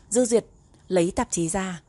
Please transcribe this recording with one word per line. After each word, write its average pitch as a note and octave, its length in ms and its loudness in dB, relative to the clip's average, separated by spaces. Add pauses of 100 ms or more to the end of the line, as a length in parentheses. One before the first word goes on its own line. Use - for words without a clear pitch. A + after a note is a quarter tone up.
(100)
Dư B3 140 4
Duyệt A3+ 220 2 (420)
lấy F3+ 220 2
tạp A#3+ 200 -4
chí E3+ 180 -2
ra, F#3 400 -6